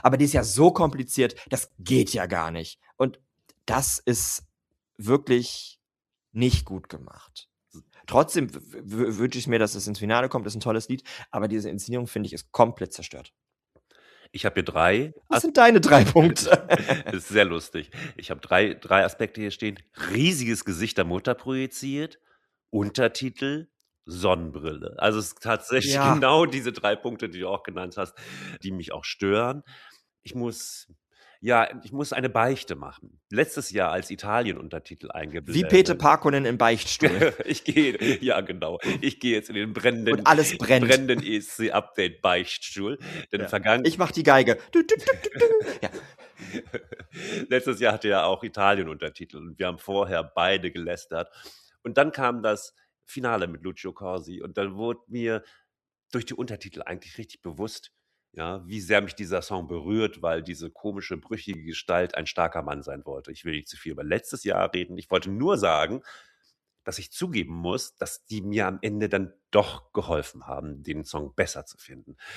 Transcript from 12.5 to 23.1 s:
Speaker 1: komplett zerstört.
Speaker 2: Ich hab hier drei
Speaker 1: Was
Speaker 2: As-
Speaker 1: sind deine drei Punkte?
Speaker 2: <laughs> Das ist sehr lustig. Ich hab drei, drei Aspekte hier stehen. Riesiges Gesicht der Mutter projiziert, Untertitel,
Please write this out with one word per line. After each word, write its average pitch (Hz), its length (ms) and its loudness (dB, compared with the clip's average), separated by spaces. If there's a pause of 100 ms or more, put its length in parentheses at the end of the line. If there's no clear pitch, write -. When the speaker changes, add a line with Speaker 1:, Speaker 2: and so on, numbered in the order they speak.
Speaker 1:
komplett 113 400 2
zerstört. - 400 -16 (1000)
Speaker 2:
Ich - 140 -4
hab 98 80 0
hier 90 100 0
drei 95 500 2 (140)
Speaker 1:
Was - 100 2
Speaker 2:
As- - 60 0
Speaker 1:
sind 311 140 0
deine 233 240 10
drei 135 240 10
Punkte? - 600 6
Speaker 2:
<laughs> - 380 2
Das - 100 -4
ist 90 120 -8
sehr 104 180 6
lustig. 82 460 -4 (240)
Ich - 160 -12
hab - 100 -10
drei, 98 340 2
drei 95 280 4
Aspekte 107 380 -4
hier 104 100 -6
stehen. 104 260 -6 (360)
Riesiges 127 500 0
Gesicht 98 340 -4
der 92 80 2
Mutter 98 300 -2
projiziert, 135 840 -6 (520)
Untertitel, 131 960 -2 (380)